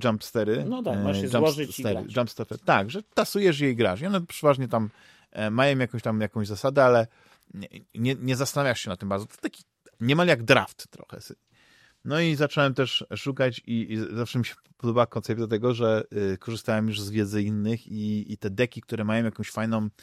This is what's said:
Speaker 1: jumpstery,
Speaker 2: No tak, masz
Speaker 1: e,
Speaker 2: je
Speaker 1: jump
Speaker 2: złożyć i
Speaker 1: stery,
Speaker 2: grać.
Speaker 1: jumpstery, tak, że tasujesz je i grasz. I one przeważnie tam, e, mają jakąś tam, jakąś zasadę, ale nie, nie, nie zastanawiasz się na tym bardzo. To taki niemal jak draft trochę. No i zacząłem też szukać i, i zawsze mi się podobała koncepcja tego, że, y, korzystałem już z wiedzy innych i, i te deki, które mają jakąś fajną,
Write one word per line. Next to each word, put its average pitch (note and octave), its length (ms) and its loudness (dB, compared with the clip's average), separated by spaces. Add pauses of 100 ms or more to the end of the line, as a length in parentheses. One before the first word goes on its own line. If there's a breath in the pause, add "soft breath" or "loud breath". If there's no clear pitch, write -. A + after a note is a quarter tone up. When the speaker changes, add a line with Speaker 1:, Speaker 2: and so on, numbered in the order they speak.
Speaker 1:
jumpstery, A2+ 640 0
Speaker 2:
No B3+ 140 -4
tak, G2+ 220 -2
masz G2 120 0
Speaker 1:
e, G2 40 0
Speaker 2:
je - 20 -2
Speaker 1:
jump - 100 -2
Speaker 2:
złożyć D3 380 2
i - 120 -8
Speaker 1:
stery, G2+ 200 -2
Speaker 2:
grać. G#2+ 140 -8
Speaker 1:
jumpstery, A#2+ 480 -4
tak, A2+ 260 2
że G3 120 -8
tasujesz F#3 580 2
je C#3+ 100 4
i A#2+ 60 -2
grasz. G#2 240 2
I D#3+ 60 -6
one F#3+ 200 -2
przeważnie C3+ 420 2
tam, A2+ 220 0 (400 soft breath)
e, G#2+ 200 -4
mają C3+ 280 4
jakąś B2 240 -2
tam, A2 180 0
jakąś G#2+ 260 -2
zasadę, C3+ 380 2
ale A#2+ 220 8 (480 soft breath)
nie, G2+ 140 -12 (260)
nie, B2 200 0
nie B2+ 220 -2
zastanawiasz C3+ 440 -2
się A2+ 100 -8
na F2+ 60 -4
tym G2 120 -8
bardzo. G2 180 -2
To - 140 -20
taki - 220 -8 (380)
niemal D3 260 2
jak C#3 160 2
draft A2+ 480 2
trochę. - 280 -18 (840 soft breath)
No C#3+ 160 -2
i E3 160 2
zacząłem C#3+ 380 2
też - 300 0 (120)
szukać C3 500 -2
i, A2+ 260 -2
i A2 240 -4
zawsze A#2+ 220 -2
mi A#2 60 2
się - 100 -8 (220)
podobała A#2 300 2
koncepcja A2+ 400 -4
tego, A2+ 280 0
że, A2 300 2 (300)
y, F#2 40 -6
korzystałem A2 500 -2
już G#2 120 -4
z G2+ 100 -8
wiedzy G#2 320 0
innych G#2+ 440 -2
i, G#2+ 460 -4
i G#2 60 -10
te G#2 120 -6
deki, A#2+ 300 -2
które A2 240 -6
mają A2 200 0
jakąś G#2+ 260 -6
fajną, A2 380 -2 (140)